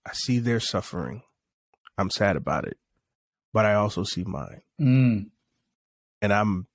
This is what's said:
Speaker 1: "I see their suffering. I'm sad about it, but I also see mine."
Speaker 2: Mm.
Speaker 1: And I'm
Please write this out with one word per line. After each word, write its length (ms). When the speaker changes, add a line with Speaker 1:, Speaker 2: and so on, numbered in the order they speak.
Speaker 1:
"I 80
see 260
their 220
suffering. 640
I'm 120
sad 260
about 300
it, 120
but 120
I 100
also 300
see 200
mine." 380
Speaker 2:
Mm. 500
Speaker 1:
And 100
I'm 420